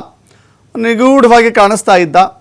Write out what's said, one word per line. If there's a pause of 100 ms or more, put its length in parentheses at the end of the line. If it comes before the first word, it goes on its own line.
(760)
ನಿಗೂಢವಾಗಿ
ಕಾಣಿಸ್ತಾ
ಇದ್ದ, (240)